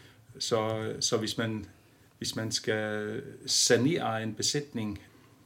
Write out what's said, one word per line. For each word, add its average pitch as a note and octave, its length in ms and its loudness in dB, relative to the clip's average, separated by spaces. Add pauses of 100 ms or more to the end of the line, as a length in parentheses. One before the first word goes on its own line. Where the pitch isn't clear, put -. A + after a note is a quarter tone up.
(380)
Så, A2 640 0
så - 160 2
hvis A2 220 -2
man, A2 280 -2 (520)
hvis - 180 -4
man A2+ 160 -2
skal G#2+ 680 -2 (240)
sanere A#2 760 4
en A2 120 -4
besætning, G#2+ 640 -2 (480)